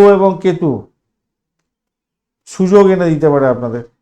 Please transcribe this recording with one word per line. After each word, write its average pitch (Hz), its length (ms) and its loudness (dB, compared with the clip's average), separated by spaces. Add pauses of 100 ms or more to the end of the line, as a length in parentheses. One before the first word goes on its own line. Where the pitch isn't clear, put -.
(100)
এবং 196 320 0
কেতু 165 400 -4 (1600)
সুযোগ 196 440 0
এনে 180 180 -2
দিতে 156 200 0
পারে 139 200 0
আপনাদের, 120 340 -6 (200)